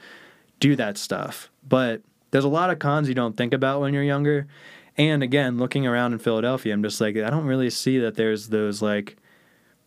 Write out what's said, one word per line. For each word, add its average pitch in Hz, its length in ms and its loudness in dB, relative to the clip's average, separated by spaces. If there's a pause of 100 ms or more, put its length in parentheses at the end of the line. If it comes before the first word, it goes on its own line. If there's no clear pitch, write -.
(600)
do 143 160 4
that 107 220 -4
stuff. - 520 -8 (160)
But 127 360 2 (300)
there's 139 120 4
a 143 60 2
lot 175 220 2
of 165 80 -4
cons 147 280 0
you 127 80 -2
don't 117 220 -2
think 120 160 0
about 135 260 0
when 139 140 0
you're 143 100 0
younger. 143 440 0 (500)
And 147 260 2
again, 127 360 0
looking 131 280 -2
around 120 260 0
in 113 60 -4
Philadelphia, 117 540 0
I'm 104 100 0
just 104 160 -4
like, 107 160 0
I 110 140 0
don't 156 160 0
really 131 240 2
see 131 300 0
that 113 160 0
there's 110 340 -2
those, 107 320 0
like, 104 340 -2 (720)